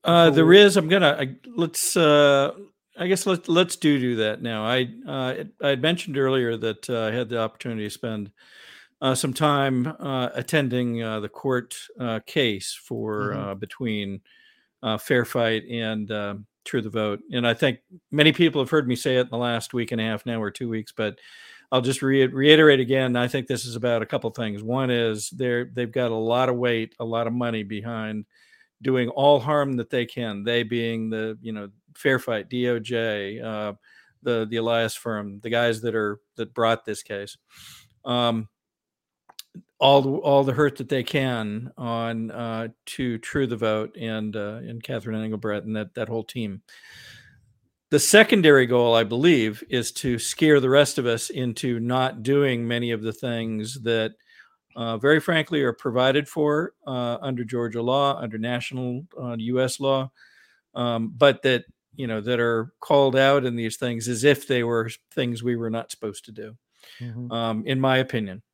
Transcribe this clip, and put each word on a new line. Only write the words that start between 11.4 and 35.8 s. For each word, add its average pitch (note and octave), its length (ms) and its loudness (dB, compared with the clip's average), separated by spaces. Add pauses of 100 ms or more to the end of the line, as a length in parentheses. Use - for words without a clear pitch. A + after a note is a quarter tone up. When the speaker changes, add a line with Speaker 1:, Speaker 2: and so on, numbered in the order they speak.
Speaker 1:
uh, A#2 260 -4
case A2+ 460 -2
for, G#2+ 580 -6
Speaker 2:
Mm-hmm. G#2 100 -6
Speaker 1:
uh, G2 160 -8
between, G#2 640 -8 (640)
uh, A2 140 -4
Fair A#2+ 280 0
Fight A2+ 440 -2
and, A2 420 -6
uh, G#2 240 -6 (300)
True B2 180 -4
the A2 60 -10
Vote. G#2 320 -2 (120)
And A#2+ 140 -2
I A#2 60 4
think B2+ 280 0 (300)
many D3+ 220 6
people D#3 300 2
have A#2+ 80 -4
heard D3+ 180 2
me A#2+ 80 0
say B2+ 200 0
it B2+ 60 4
in B2 80 -4
the A#2 60 -6
last A#2+ 380 -4
week A#2+ 180 -2
and A#2 80 -4
a A2 40 -2
half A2 200 -6
now A#2 160 -6
or G#2 100 -4
two A#2+ 180 -10
weeks, A2 240 -8
but G#2+ 260 -4 (520)
I'll B2+ 120 2
just B2+ 180 -2
re-, C3+ 260 4
reiterate C#3+ 540 6
again. B2+ 340 0
I B2 140 0
think B2+ 180 -4
this B2 200 -4
is A#2 100 -12
about A#2 240 0
a A2+ 60 -4
couple C3 240 -4
things. G#2+ 320 -8
One B2+ 280 -2
is A2+ 380 -2
they're, B2 380 -2
they've A#2+ 260 -6
got B2 180 -2
a A2+ 40 -2
lot A#2 340 0
of B2+ 80 0
weight, A#2+ 420 -2
a A#2+ 60 -8
lot A2+ 220 -2
of A#2 80 -4
money A#2 280 -4
behind G#2+ 600 -8 (560)
doing B2 300 0
all C#3+ 280 6
harm C#3 360 0
that A#2+ 160 -6
they B2 160 -2
can, G#2+ 380 -8
they A#2+ 180 0
being A2+ 480 -4
the, A2 320 -6
you A2 100 -10
know, G#2 160 -10 (260)
Fair C3+ 240 0
Fight, A2 300 -4
D B2 200 -2
O A#2+ 100 0
J, A2 600 -4
uh, G#2+ 340 -8 (480)
the, A2+ 260 0
the A#2 80 -4
Elias A2+ 380 0
firm, G#2 460 -8
the A2+ 100 -10
guys A#2 320 0